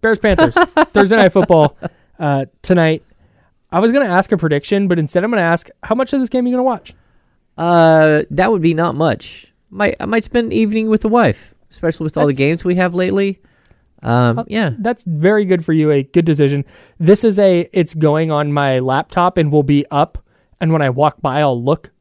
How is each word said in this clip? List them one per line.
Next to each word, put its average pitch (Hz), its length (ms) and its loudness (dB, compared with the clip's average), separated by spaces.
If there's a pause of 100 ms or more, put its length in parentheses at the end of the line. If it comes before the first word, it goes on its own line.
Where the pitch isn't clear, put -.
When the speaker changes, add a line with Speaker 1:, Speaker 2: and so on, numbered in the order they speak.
Speaker 1:
Bears, 220 160 0
Panthers. 220 360 2
Speaker 2:
<laughs> - 220 0 (160)
Speaker 1:
Thursday 202 240 2
Night 196 160 4
Football, 165 440 2 (420)
uh, 143 260 -2 (180)
tonight. 165 400 0 (720)
I 170 80 0
was 226 100 2
gonna 277 140 2
ask 185 280 0
a 202 40 0
prediction, 165 500 -2
but 180 120 0
instead 165 260 -2
I'm 226 60 -4
gonna 226 120 -2
ask, 165 280 -2 (120)
how - 120 -2
much 247 180 -4
of 277 80 0
this 247 80 -4
game 254 160 -2
are 247 40 -2
you 247 60 -2
gonna 254 80 -2
watch? 254 320 -6 (640)
Speaker 2:
Uh, 160 720 4
that 185 220 0
would 190 100 -2
be 165 120 2
not 165 200 -2
much. - 580 -6 (180)
Might, 196 300 -4
I - 60 -8
might 220 180 -2
spend 233 220 -4
an 226 60 -8
evening 220 360 -2
with 220 140 0
the 220 60 -2
wife, 208 440 -2 (180)
especially 170 340 -6
with 156 120 -6
all 151 100 0
the 143 60 0
Speaker 1:
That's 131 60 -4
Speaker 2:
games 151 260 -2
we 180 120 -2
have 180 180 -2
lately. 190 460 -4 (600)
Um, 120 360 0
Speaker 1:
Uh, 139 80 -6
Speaker 2:
yeah. 208 320 -4
Speaker 1:
that's 226 260 -6
very 180 400 0
good 180 200 0
for 170 100 -2
you. 151 160 2
A 143 140 2
good 165 200 0
decision. 143 400 0 (340)
This 180 260 4
is 202 140 2
a, 185 340 2
it's 175 220 -2
going 156 360 0
on 147 220 -2
my 139 260 0
laptop 135 580 -2
and 156 160 0
will 147 120 2
be 143 260 0
up. - 340 -4 (360)
And 160 120 -2
when 160 100 0
I 139 80 0
walk 143 300 -2
by, 139 200 -4
I'll 131 220 0
look 143 280 -4 (100)